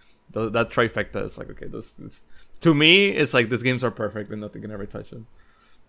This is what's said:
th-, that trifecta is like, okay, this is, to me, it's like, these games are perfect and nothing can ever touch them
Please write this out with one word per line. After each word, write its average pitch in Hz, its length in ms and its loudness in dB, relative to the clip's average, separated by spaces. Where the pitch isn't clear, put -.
th-, 110 200 -2
that 117 180 0
trifecta 104 560 -2
is - 100 -14
like, - 140 -12
okay, - 160 -14
this - 260 -12
is, - 200 -20
to 165 100 6
me, 170 380 8
it's 151 240 0
like, 120 160 4
these 117 120 -2
games 127 220 0
are 117 60 0
perfect 107 400 -6
and 107 100 -10
nothing 107 220 -12
can 107 80 -12
ever 104 160 -10
touch 104 240 -14
them 117 160 -16